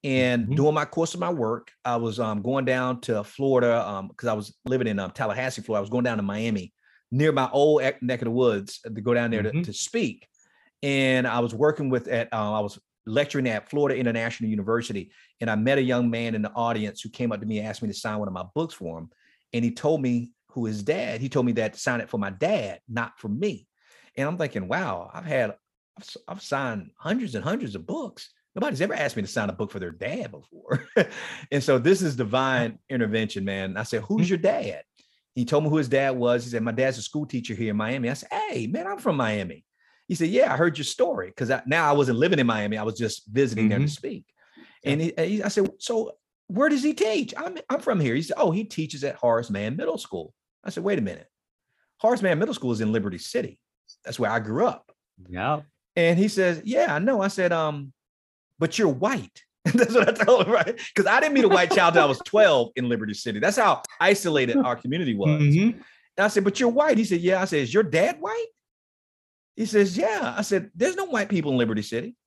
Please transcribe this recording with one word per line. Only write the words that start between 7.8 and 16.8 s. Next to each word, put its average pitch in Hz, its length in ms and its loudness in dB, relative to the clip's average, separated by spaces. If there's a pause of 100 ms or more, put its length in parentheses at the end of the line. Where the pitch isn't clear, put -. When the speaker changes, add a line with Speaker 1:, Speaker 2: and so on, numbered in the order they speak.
Speaker 1:
ec-, 135 200 -2
neck 123 200 -2
of 117 40 -4
the 117 60 -2
woods 113 500 0
to 117 80 -14
go 110 240 -2
down 117 180 0
there 107 120 0
to, 107 100 -2
Speaker 2:
Mm-hmm. 165 100 -2
Speaker 1:
to 104 100 -8
speak. - 540 -6 (540)
And 131 460 2
I 117 120 0
was 120 140 -2
working 147 360 0
with, 123 180 0
at, 117 240 -2
uh, 107 220 -2
I 107 80 0
was 101 180 -8 (260)
lecturing 135 440 0
at 107 200 -4
Florida 139 300 0
International 117 500 -2
University. 107 600 -4 (300)
And 113 80 -2
I 107 60 0
met 127 220 2
a 139 60 2
young 123 260 2
man 117 260 -2
in 107 80 -2
the 104 80 -6
audience 113 500 -4